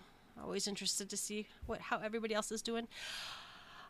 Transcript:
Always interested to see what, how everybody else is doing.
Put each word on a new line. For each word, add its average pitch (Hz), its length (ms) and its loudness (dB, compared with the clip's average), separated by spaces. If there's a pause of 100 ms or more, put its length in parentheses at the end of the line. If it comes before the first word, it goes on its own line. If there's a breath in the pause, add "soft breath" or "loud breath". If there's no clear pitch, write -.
(440 soft breath)
Always 190 240 2
interested 196 420 2
to 208 80 0
see 208 300 0 (200 soft breath)
what, 202 140 0
how 226 180 4
everybody 220 340 2
else 214 180 4
is 220 120 0
doing. 233 240 2 (1040 loud breath)